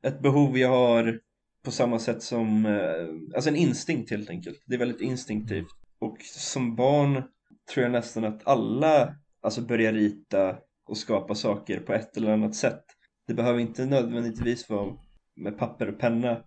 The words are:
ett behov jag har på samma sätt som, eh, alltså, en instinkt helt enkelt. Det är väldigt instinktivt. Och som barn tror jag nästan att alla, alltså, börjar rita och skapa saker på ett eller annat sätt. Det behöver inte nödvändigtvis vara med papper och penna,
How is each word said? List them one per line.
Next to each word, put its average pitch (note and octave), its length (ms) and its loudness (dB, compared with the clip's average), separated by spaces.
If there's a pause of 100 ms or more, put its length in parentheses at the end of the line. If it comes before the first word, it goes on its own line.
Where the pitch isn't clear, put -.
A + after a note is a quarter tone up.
(100)
ett C#3+ 120 -8
behov C#3 360 4
jag B2+ 100 4
har A#2 500 4 (460)
på C3+ 60 -6
samma A#2+ 280 0
sätt A2+ 240 -4
som, A2 440 0
eh, E2 680 -2
alltså, C#3+ 160 0
en D3+ 60 0
instinkt D3 540 0
helt G#2 200 -6
enkelt. F2 360 -12
Det B2 80 -4
är A#2+ 40 0
väldigt A#2+ 220 -2
instinktivt. A2 680 -6 (320)
Och A2 240 -8
som - 540 -6
barn C#3 460 4 (520)
tror C3+ 100 4
jag B2 80 2
nästan A2+ 320 -2
att G#2+ 220 -4
alla, C3 680 4 (280)
alltså, A2 200 -2
börjar A2+ 300 2
rita G#2 640 0 (300)
och A2 100 -8
skapa - 380 -2
saker G2+ 460 -4
på - 120 -6
ett A2 240 -4
eller A2 160 2
annat G#2+ 220 2
sätt. - 300 -2 (420)
Det A#2 80 -4
behöver A#2+ 260 2
inte A#2 260 -4
nödvändigtvis A#2+ 840 -2
vara G2+ 260 -4 (400)
med G2+ 220 -8
papper A2+ 300 -4
och G#2 120 -8
penna, A#2 460 0